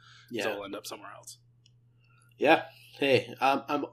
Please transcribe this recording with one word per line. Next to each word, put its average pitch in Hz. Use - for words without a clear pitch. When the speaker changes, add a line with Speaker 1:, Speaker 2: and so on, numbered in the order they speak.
Speaker 1:
Yeah. 107
Speaker 2:
So 107
it'll 101
end 98
up 104
somewhere 104
else. -
Speaker 1:
Yeah. 151
Hey, 131
um, 135
I'm, 143